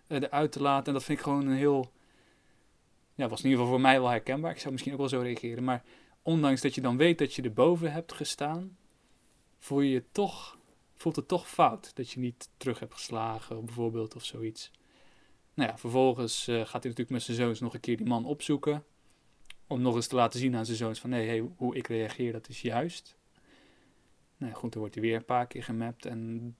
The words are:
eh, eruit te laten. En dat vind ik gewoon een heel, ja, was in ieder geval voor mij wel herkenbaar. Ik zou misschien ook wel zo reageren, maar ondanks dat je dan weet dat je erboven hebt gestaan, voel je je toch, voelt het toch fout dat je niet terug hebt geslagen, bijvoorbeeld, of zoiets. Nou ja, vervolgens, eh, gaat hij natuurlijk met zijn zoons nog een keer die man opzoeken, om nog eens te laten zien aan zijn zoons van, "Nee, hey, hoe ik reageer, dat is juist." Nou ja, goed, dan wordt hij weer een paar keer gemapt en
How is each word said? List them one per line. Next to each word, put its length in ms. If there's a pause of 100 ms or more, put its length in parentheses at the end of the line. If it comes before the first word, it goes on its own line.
eh, 160
eruit 300
te 100
laten. 240
En 60
dat 120
vind 140
ik 60
gewoon 220
een 100
heel, 360 (1200)
ja, 140
was 140
in 80
ieder 140
geval 100
voor 140
mij 120
wel 100
herkenbaar. 400
Ik 80
zou 140
misschien 200
ook 80
wel 80
zo 120
reageren, 440
maar 180 (400)
ondanks 380
dat 140
je 60
dan 160
weet 220
dat 160
je 80
erboven 500
hebt 200
gestaan, 640 (800)
voel 220
je 100
je 220
toch, 460 (360)
voelt 220
het 120
toch 220
fout 460
dat 140
je 100
niet 360
terug 220
hebt 160
geslagen, 720
bijvoorbeeld, 520
of 80
zoiets. 460 (840)
Nou 160
ja, 80
vervolgens, 720
eh, 60
gaat 160
hij 20 (100)
natuurlijk 280
met 120
zijn 140
zoons 240
nog 140
een 60
keer 160
die 100
man 180
opzoeken, 600 (800)
om 140
nog 140
eens 120
te 80
laten 260
zien 160
aan 80
zijn 120
zoons 240
van, 100
"Nee, 160
hey, 120 (180)
hoe 200
ik 100
reageer, 460
dat 160
is 140
juist." 540 (1200)
Nou 160
ja, 60
goed, 140
dan 80
wordt 140
hij 100
weer 120
een 80
paar 220
keer 180
gemapt 420
en 540